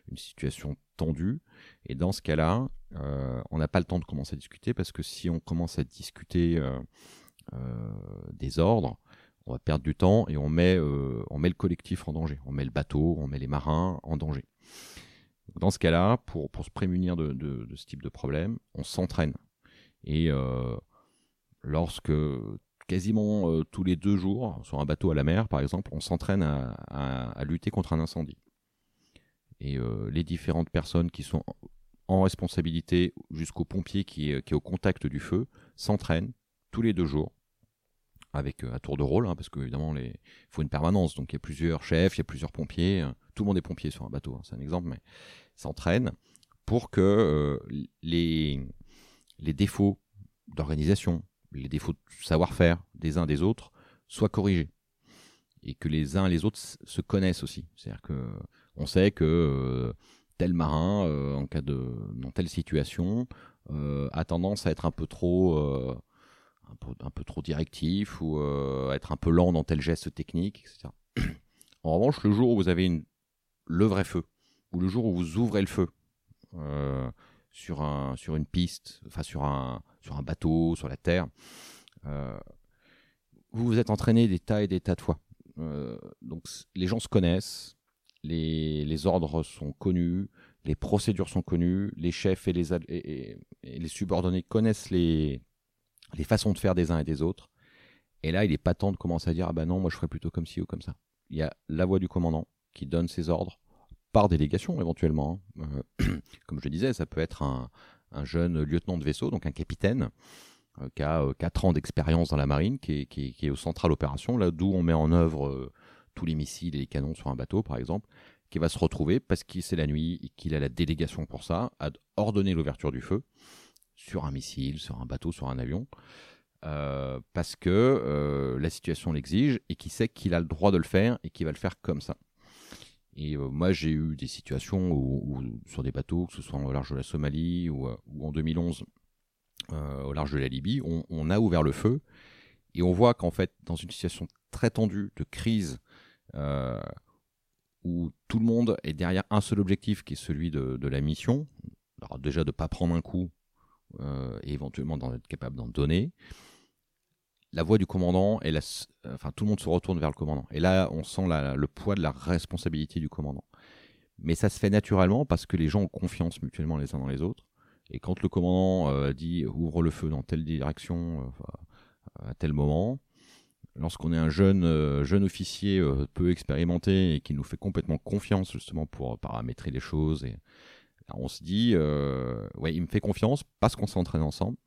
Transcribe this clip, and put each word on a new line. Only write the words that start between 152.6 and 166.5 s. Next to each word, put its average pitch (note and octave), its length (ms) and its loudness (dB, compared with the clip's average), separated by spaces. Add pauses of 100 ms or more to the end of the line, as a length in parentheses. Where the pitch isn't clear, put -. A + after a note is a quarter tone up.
prendre E2+ 260 0
un E2+ 60 2
coup, F2+ 300 -4 (720)
euh, C2 420 -6
et C#2+ 100 -6
éventuellement C#2 460 -4
d'en B1 160 -4
être A#1+ 120 -10
capable C2 300 -8
d'en A#1 120 -8
donner, E2 440 2 (1400)
la E2 100 -2
voix G2+ 160 6
du F#2 80 2
commandant, F#2 540 2
est D#2+ 100 -2
la D#2 80 2
s-, - 280 -8 (200)
enfin, C2+ 240 -8
tout - 140 -4
le G#2 60 2
monde G2+ 100 2
se - 80 -4
retourne F2 300 2
vers D2+ 120 2
le - 40 -4
commandant. D2+ 360 -2
Et D2+ 100 -2
là, F#2 320 6
on D#2 120 -4
sent F#2+ 220 -2
la... C#2+ 280 2
le C#2+ 120 2
poids - 280 -2
de F#2 80 0
la D2+ 80 2
responsabilité D#2+ 920 -2
du D2 80 -2
commandant. C#2+ 360 -6 (720)
Mais E2 160 0
ça G#2 160 4
se - 80 -10
fait G#2 100 2
naturellement G2+ 560 4
parce - 220 0
que F#2 100 -2
les D#2+ 120 4
gens G2+ 140 4
ont F2 60 0
confiance - 540 -4
mutuellement D#2 340 -4